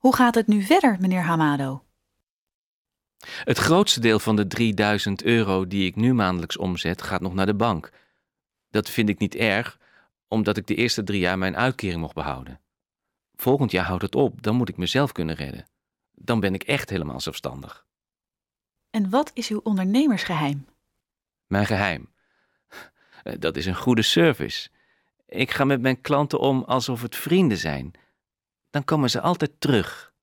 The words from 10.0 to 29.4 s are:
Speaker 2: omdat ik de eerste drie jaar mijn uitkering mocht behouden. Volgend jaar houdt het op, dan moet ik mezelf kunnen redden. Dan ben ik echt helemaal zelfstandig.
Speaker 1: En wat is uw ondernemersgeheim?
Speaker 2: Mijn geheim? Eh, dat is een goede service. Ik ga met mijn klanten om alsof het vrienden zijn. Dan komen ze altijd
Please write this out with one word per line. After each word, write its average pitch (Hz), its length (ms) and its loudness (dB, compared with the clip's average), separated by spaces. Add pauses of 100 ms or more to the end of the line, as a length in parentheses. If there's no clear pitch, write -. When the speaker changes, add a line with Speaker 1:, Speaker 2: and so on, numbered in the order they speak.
Speaker 2:
omdat 104 280 0
ik 101 100 -6
de - 80 -2
eerste 117 300 0
drie 101 160 -2
jaar 90 180 0
mijn 92 180 -2
uitkering 101 440 -2
mocht 80 140 -8
behouden. 65 460 -10 (760)
Volgend 131 340 2
jaar 87 140 0
houdt 90 180 -4
het 98 120 -6
op, 131 280 0
dan 107 140 0
moet 123 120 0
ik 92 80 -8
mezelf 127 360 0
kunnen 80 220 -6
redden. - 340 -12 (460)
Dan 117 260 -2
ben 95 140 0
ik 95 80 -8
echt - 280 -4
helemaal 76 300 -6
zelfstandig. - 680 -10 (1040)
Speaker 1:
En 202 200 -2
wat 269 240 0
is 233 140 -6
uw 214 140 -4
ondernemersgeheim? 185 1040 0 (800)
Speaker 2:
Mijn 101 200 0
geheim? 95 460 -2 (1120)
Eh, - 160 -10
dat - 180 -4
is 78 100 -4
een 92 100 -2
goede 117 260 2
service. 143 680 0 (580)
Ik - 240 -4
ga - 140 0
met 135 160 2
mijn 127 200 0
klanten 143 400 0
om 131 220 2
alsof 120 400 -2
het 117 140 -8
vrienden 156 420 2
zijn. 71 360 -6 (840)
Dan 143 80 -4
komen 143 260 2
ze 123 100 -2
altijd 165 380 0